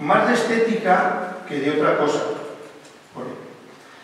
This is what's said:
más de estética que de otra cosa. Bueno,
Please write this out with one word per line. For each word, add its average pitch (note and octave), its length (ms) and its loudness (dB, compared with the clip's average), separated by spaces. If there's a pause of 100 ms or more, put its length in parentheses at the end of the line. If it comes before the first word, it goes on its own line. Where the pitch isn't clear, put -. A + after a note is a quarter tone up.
más E3+ 260 4
de A#3+ 80 4
estética - 1000 2 (120)
que C#3 120 -4
de C#3+ 100 0
otra C#3+ 280 2
cosa. D3 240 2 (920)
Bueno, - 160 -10 (720)